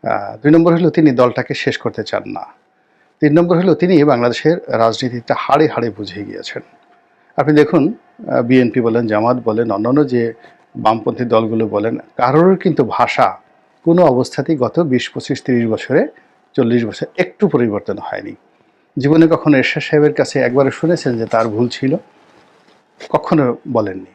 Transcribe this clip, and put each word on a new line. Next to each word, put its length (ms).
আহ, 280
দুই 140
নম্বর 220
হলো 160
তিনি 220
দলটাকে 420
শেষ 240
করতে 260
চান 240
না। 180
তিন 200
নম্বর 180
হলো 180
তিনি 280
বাংলাদেশের 540
রাজনীতিটা 720
হাড়ে 300
হাড়ে 220
বুঝে 340
গিয়েছেন। 380
আপনি 180
দেখুন, 380
আহ, 140
বিএনপি 400
বলেন, 260
জামাত 360
বলেন, 280
অন্যান্য 360
যে 260
বামপন্থী 480
দলগুলো 420
বলেন, 300
কারোর 400
কিন্তু 280
ভাষা 520
কোনো 200
অবস্থাতেই 520
গত 220
বিশ, 300
পঁচিশ, 340
ত্রিশ 220
বছরে, 420
চল্লিশ 320
বছর 200
একটু 300
পরিবর্তন 500
হয়নি। 380
জীবনে 300
কখনো 300
এরশাদ 260
সাহেবের 300
কাছে 260
একবারও 320
শুনেছেন 460
যে 80
তার 220
ভুল 220
ছিল? 260
কখনো 480
বলেননি। 480